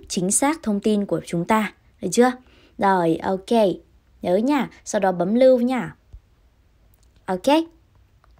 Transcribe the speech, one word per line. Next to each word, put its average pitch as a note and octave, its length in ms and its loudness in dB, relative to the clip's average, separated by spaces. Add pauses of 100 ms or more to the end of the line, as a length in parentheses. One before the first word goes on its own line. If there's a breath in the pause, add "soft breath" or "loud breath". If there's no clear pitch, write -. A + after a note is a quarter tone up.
chính F#3 240 -4
xác D4+ 320 -2
thông G3+ 160 -4
tin G#3 260 -2
của E3 200 -4
chúng E3+ 200 -4
ta. A3 280 -2 (280)
Được F#3+ 100 -6
chưa? A#3+ 200 4 (460 soft breath)
Rồi, F3+ 460 2
ok. F#3+ 280 -4 (680)
Nhớ F3 140 0
nha, A#3 340 0 (160 loud breath)
sau G#3+ 160 -4
đó F#3+ 100 2
bấm F3+ 240 -2
lưu C4 240 6
nha. A#3 360 -4 (1300)
Ok. F#3 220 -6 (920)